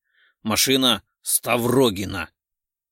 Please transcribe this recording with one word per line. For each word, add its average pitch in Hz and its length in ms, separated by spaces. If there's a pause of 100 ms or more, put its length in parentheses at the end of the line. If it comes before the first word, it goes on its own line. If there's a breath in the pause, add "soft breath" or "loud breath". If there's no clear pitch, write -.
(420)
Машина 123 640 (180)
Ставрогина. 113 1080 (600)